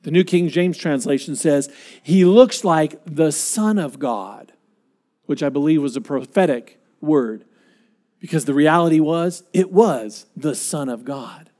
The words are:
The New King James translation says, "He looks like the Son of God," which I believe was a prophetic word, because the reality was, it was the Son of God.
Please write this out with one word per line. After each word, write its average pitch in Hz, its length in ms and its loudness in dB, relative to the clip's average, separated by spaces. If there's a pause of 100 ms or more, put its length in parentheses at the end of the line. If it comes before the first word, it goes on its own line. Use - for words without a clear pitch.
The - 80 -10
New 175 140 4
King 175 240 0
James 175 300 0
translation 139 580 -4
says, 143 320 0 (340)
"He 180 220 4
looks 214 400 6
like 160 400 0
the 156 280 0
Son 214 460 -2
of 147 200 -6
God," 104 540 -8 (760)
which 143 160 -4
I 143 60 -2
believe 143 340 0
was 131 140 -4
a 135 40 -6
prophetic 135 800 -4 (200)
word, 127 440 0 (760)
because 160 260 -4
the 143 100 -2
reality 160 460 4
was, 170 420 -2 (100)
it 185 200 0
was 147 540 0 (100)
the - 180 -4
Son 143 340 -6
of 120 160 -10
God. 139 560 -14